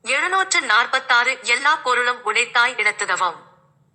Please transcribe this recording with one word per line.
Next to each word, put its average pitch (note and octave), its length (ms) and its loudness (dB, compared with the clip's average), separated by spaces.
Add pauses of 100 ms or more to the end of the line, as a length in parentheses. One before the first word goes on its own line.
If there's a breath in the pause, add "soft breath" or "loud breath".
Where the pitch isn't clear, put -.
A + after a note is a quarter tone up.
எழுநூற்று F4 560 0
நாற்பத்தாறு. B3 840 2
எல்லா C4+ 340 2
பொருளும் B3 480 -2
உடைத்தாய் A#3+ 540 0
இடத்துதவம். F#3+ 600 -2 (560)